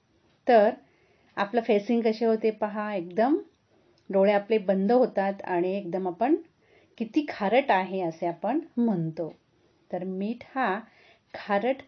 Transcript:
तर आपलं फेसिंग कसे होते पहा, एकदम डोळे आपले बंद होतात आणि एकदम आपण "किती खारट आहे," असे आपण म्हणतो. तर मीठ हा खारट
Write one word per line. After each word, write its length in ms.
तर 240
आपलं 240
फेसिंग 420
कसे 220
होते 260
पहा, 440
एकदम 420
डोळे 220
आपले 260
बंद 340
होतात 520
आणि 320
एकदम 320
आपण 260
"किती 300
खारट 420
आहे," 300
असे 260
आपण 340
म्हणतो. 560
तर 140
मीठ 400
हा 240
खारट 540